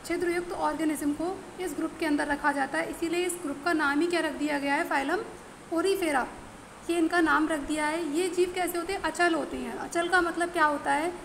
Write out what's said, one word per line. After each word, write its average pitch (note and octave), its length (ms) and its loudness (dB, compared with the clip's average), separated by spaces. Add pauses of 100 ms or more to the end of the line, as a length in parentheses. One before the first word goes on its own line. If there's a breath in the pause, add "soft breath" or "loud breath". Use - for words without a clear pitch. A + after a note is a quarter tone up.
छिद्रयुक्त F4 480 -2
organism D4+ 600 0
को D#4+ 220 -4 (260)
इस E4+ 160 -4
group D#4+ 240 -4
के E4 60 0
अंदर D4 200 2
रखा C#4+ 260 0
जाता C#4 260 0
है, E4 120 -2
इसीलिए E4+ 360 0
इस F4 160 -2
group C#4+ 220 -6
का F4 80 2
नाम D4 280 2
ही F4 60 4
क्या E4+ 140 2
रख D#4 140 0
दिया C#4+ 240 0
गया C#4 160 2
है? E4 100 2
phylum D#4+ 400 0 (460)
Porifera, E4 560 2 (640)
ये E4+ 80 2
इनका F4 220 4
नाम D4+ 280 4
रख D#4 140 0
दिया D4+ 240 0
है। D#4 300 -2
ये F4+ 120 2
जीव F4+ 260 2
कैसे F4 240 0
होते F#4 140 -4
हैं? F#4 100 -4
अचल E4 320 2
होते C4 220 -2
हैं। B3 220 -6
अचल E4+ 300 -2
का F4+ 120 6
मतलब E4+ 320 0
क्या E4 140 4
होता C#4+ 260 2
है D#4+ 200 2 (120)